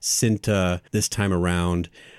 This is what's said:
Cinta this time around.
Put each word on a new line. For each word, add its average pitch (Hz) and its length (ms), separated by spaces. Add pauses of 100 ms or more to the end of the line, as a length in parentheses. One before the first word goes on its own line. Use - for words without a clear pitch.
Cinta 98 880
this 107 180
time 101 240
around. 87 560 (300)